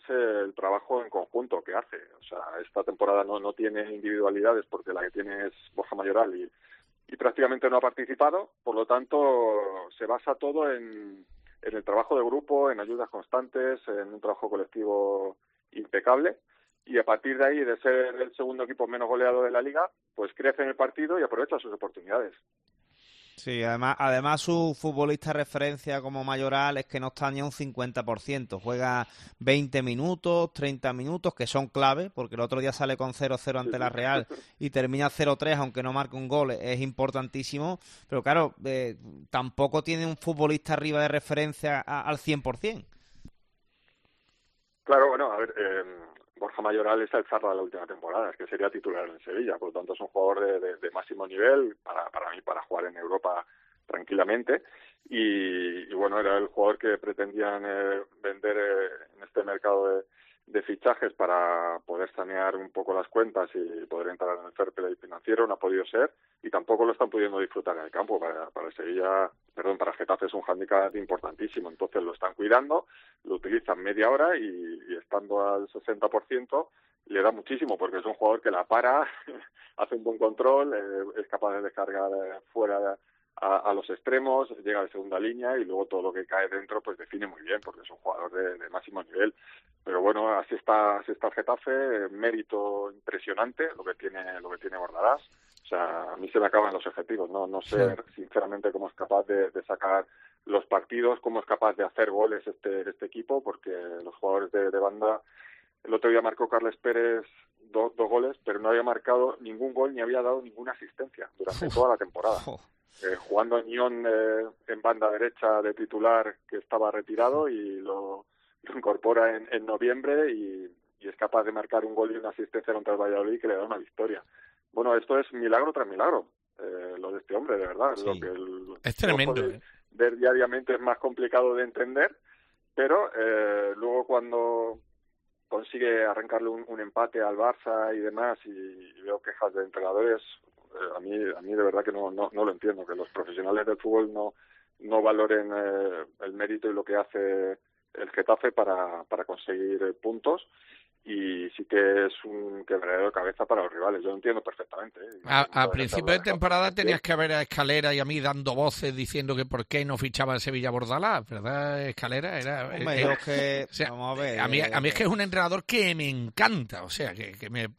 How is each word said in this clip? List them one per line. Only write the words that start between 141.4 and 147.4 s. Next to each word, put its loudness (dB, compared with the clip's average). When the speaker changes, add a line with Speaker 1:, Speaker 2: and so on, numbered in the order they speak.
Speaker 1:
mí -6
de 4
verdad 2
que -2
no, -4
no, -2
no 0
lo 2
entiendo, -2
que -8
los -8
profesionales -2
del 0
fútbol 2
no, -4
no 2
valoren, 4
eh, 0
el -8
mérito -2
y 0
lo -4
que 0
hace 0